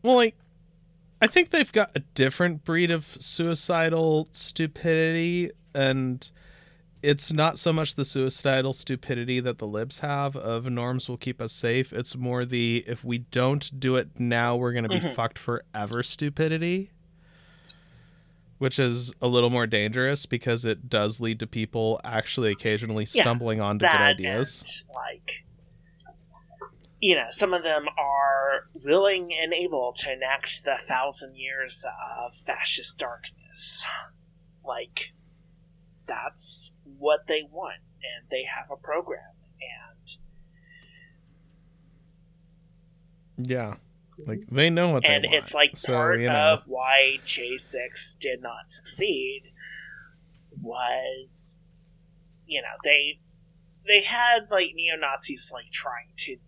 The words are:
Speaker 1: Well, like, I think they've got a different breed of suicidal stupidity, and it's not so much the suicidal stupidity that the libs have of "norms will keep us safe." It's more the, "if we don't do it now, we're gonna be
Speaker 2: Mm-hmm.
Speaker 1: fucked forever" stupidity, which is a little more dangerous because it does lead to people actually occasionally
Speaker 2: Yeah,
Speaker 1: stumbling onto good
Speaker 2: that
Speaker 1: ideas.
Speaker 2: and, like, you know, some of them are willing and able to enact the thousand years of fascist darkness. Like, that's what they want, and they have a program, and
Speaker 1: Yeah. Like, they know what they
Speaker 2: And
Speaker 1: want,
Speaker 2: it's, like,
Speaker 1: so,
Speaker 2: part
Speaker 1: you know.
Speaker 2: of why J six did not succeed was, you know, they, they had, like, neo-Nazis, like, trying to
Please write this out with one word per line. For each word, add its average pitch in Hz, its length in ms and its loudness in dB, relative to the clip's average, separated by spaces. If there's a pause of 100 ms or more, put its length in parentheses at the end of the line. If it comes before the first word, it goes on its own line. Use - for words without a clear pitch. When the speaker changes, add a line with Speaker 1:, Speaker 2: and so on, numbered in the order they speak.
Speaker 1:
Well, 247 140 8
like, 233 200 4 (840)
I - 60 6
think 349 240 4
they've 311 220 2
got 208 220 4
a 143 60 2
different 151 640 2
breed 170 260 2
of 160 300 -2
suicidal 165 1120 2
stupidity, 165 1160 0 (240)
and 131 540 0 (760)
it's 147 300 2
not 156 260 2
so 165 140 2
much 156 240 0
the 139 80 0
suicidal 131 680 0
stupidity 127 680 -4
that 123 180 -2
the 110 80 -6
libs 107 320 -4
have 143 380 -2
of 117 300 -4
"norms 123 420 -2
will 123 80 -6
keep - 260 -6
us 113 100 -6
safe." 127 400 0
It's 127 240 -6
more 123 280 -2
the, 120 420 0
"if 117 180 -8
we 120 140 -2
don't 131 600 0
do 131 180 2
it - 220 -2
now, 120 380 2
we're 123 160 0
gonna 117 160 0
be - 120 2
Speaker 2:
Mm-hmm. 147 140 -4
Speaker 1:
fucked 117 240 -2
forever" 113 680 -4
stupidity, 160 880 -2 (1700)
which 131 200 -2
is 120 420 0
a 127 60 0
little 120 240 6
more 120 160 2
dangerous 113 600 0
because 120 380 -2
it 113 240 -2
does 107 320 0
lead 113 200 -2
to 110 80 -6
people 110 560 -2
actually 110 480 0
occasionally 107 600 -2
Speaker 2:
Yeah, 220 120 4
Speaker 1:
stumbling 120 360 0
onto 104 200 0
good 180 120 6
Speaker 2:
that 151 80 6
Speaker 1:
ideas. 139 880 0
Speaker 2:
and, - 80 -20
like, - 480 -10 (1600)
you 190 140 6
know, 123 160 2
some 185 240 0
of 175 80 0
them 151 240 0 (120)
are 139 760 2
willing 175 680 2
and 165 120 0
able 160 460 -2
to 139 140 -4
enact 131 520 -2
the 139 120 0 (100)
thousand 131 500 -4
years 131 480 -8 (340)
of 120 160 -10
fascist - 640 -4
darkness. - 880 -6 (800)
Like, 120 480 -8 (920)
that's - 680 -8 (260)
what 151 300 2
they 156 200 0
want, 151 320 -12 (220)
and 123 280 -14
they 131 140 -4
have - 260 -10
a 139 60 -12
program, - 580 -8 (260)
and - 580 -16 (3250)
Speaker 1:
Yeah. 117 280 -2 (500)
Like, 107 140 -6 (100)
they 139 180 4
know 170 200 4
what 135 180 2
they 147 80 6
Speaker 2:
And 143 100 2
Speaker 1:
want, 151 120 4
Speaker 2:
it's, - 180 -2
like, 147 220 6
Speaker 1:
so, - 180 -2
Speaker 2:
part 120 240 4
Speaker 1:
you 120 100 0
know. 151 260 6
Speaker 2:
of - 120 -4
why 135 580 4
J 127 320 -6
six - 600 -8
did 127 260 -4
not 117 300 -12
succeed 135 800 -4 (1080)
was, 127 1000 -4 (880)
you 147 120 -2
know, 117 220 -10
they, 147 380 4 (680)
they 202 160 8
had, 233 480 2
like, 185 240 2
neo-Nazis, 151 800 -4
like, - 160 -14
trying - 460 -8
to 131 200 -6 (120)